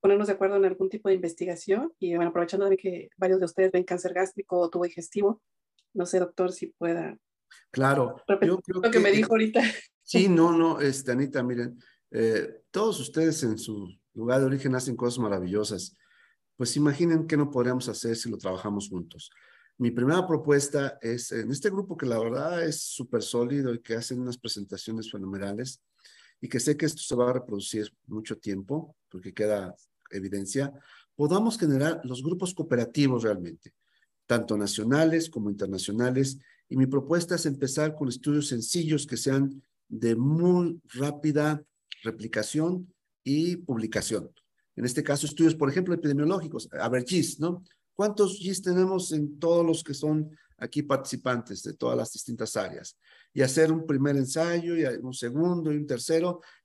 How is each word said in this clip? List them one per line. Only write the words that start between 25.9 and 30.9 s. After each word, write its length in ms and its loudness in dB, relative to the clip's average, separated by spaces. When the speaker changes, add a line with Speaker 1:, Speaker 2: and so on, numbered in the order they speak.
Speaker 2:
y 80 -8
que 120 -2
sé 160 2
que 100 -2
esto 160 -4
se 120 -6
va 160 4
a 40 2
reproducir 560 -6
mucho 320 -8
tiempo 580 -6
porque 240 -16
queda 420 -2
evidencia, 640 -4